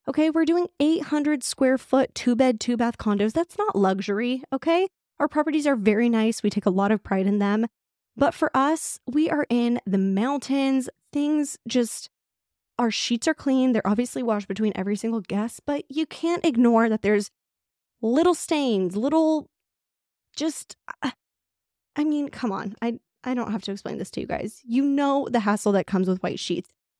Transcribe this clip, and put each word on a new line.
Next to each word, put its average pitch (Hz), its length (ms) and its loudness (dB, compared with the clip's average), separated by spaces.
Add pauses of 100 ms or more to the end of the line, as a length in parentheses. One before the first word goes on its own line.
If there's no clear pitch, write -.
Okay, 302 220 2
we're 320 160 2
doing 339 220 2 (120)
eight 311 240 2
hundred 294 400 0
square 262 340 2
foot, - 360 0
two 240 220 0
bed, 254 240 2
two 240 180 -2
bath 233 200 -2
condos. 208 360 0
That's 339 240 -2
not 415 180 -2
luxury, 202 680 0 (100)
okay? 330 340 2 (320)
Our 294 80 2
properties 294 380 0
are 285 100 4
very 214 340 2
nice. 226 340 0
We 208 60 2
take - 160 -2
a 196 60 2
lot 196 200 2
of 214 120 0
pride 190 220 0
in 202 140 2
them. 208 280 0 (480)
But - 180 2
for - 200 -2
us, 285 540 0
we 302 220 0
are 294 200 -2
in 240 360 0
the 196 120 0
mountains. 262 920 0 (220)
Things 294 460 -2 (100)
just, 240 420 -2 (680)
our 233 140 2
sheets - 360 -2
are 320 60 4
clean. 262 380 2
They're 220 160 0
obviously 240 340 -2
washed 214 260 -2
between 208 280 -2
every 202 200 -2
single 226 260 -4
guest, 208 440 -6
but 285 240 -4
you 302 160 -4
can't - 400 -2
ignore 233 420 4
that 220 140 0
there's 208 300 0 (720)
little 302 340 4
stains, 214 600 0
little, 302 540 2 (840)
just, - 400 -6 (260)
uh, 254 100 -4 (840)
I 294 80 0
mean, 294 260 -2
come 233 220 -6
on. 196 300 -8
I, 233 180 -4 (240)
I 254 100 -4
don't 233 200 -4
have 220 100 -6
to 196 80 -8
explain 208 260 -8
this - 140 -8
to - 100 -6
you - 60 -6
guys. - 380 -8
You 247 180 0
know 277 480 0
the 240 80 2
hassle 208 320 0
that 190 160 2
comes 190 200 0
with 185 140 0
white - 180 -4
sheets. - 300 -6 (300)